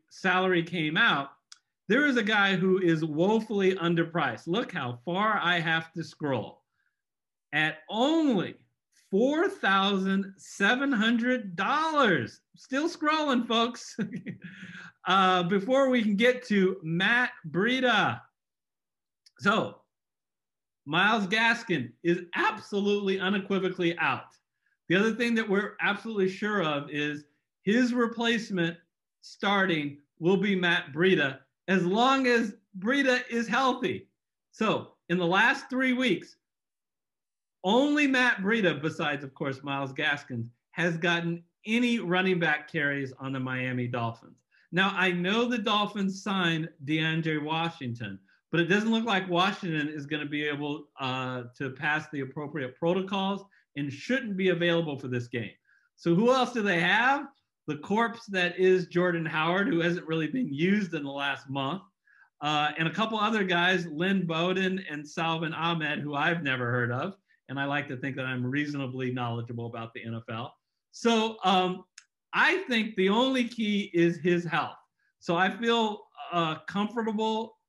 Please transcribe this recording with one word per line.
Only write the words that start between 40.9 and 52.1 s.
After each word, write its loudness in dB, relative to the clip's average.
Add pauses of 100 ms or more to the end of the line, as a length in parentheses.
gotten -2 (220)
any 0
running 2
back 0
carries -2
on -8
the -4
Miami -4
Dolphins. -6 (360)
Now, 2
I 2
know 2
the 0
Dolphins -2
signed 0 (160)
DeAndre 0
Washington, -6 (340)
but 2
it 2
doesn't 2
look 2
like 0
Washington 0
is -10
gonna -6
be -4
able, -6 (120)
uh, -6 (140)
to -6
pass -4